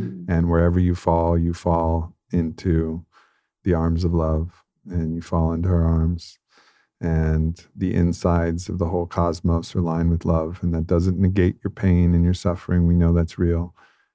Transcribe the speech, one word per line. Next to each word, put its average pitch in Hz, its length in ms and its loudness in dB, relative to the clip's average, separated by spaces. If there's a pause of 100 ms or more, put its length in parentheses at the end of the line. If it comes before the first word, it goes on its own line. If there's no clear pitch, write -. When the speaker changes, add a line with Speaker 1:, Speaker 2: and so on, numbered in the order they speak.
Speaker 1:
Mm. 90 280 -10
Speaker 2:
And 85 200 2
wherever 85 300 4
you 90 160 2
fall, 85 420 0
you 85 160 0
fall 82 640 -2 (160)
into 82 760 -2 (580)
the 92 100 2
arms 82 300 0
of 85 100 0
love, 80 500 -2 (260)
and 82 260 -4
you 85 60 -8
fall 82 300 -2
into 85 180 -2
her 85 160 2
arms. 82 520 0 (640)
And 80 640 0 (100)
the 90 200 -2
insides 85 760 0
of 90 80 -6
the 87 100 0
whole 87 200 -2
cosmos 85 680 -2
are 95 60 0
lined 82 300 0
with 82 120 -2
love. 82 380 -2
And 87 120 -2
that 82 140 -4
doesn't 90 320 0
negate 92 440 2
your 92 80 -6
pain 87 420 2
and 85 100 4
your 87 120 2
suffering. 87 520 0
We 87 60 4
know 85 180 4
that's 85 280 0
real. 85 340 -2 (420)